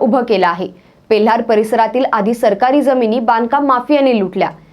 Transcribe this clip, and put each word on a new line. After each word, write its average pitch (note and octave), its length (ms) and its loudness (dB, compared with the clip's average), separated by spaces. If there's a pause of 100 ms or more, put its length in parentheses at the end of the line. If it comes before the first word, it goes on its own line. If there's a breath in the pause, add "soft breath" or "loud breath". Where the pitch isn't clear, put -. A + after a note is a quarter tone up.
उभं B3 220 0
केलं G3 240 0
आहे. F3+ 440 -8 (180)
पेल्हार A3 320 2
परिसरातील A3+ 720 0
आधी A3 200 0
सरकारी B3 480 0
जमिनी B3 380 0
बांधकाम A#3+ 460 0
माफियांनी C4 540 2
लुटल्या, F#3 300 -2 (240 soft breath)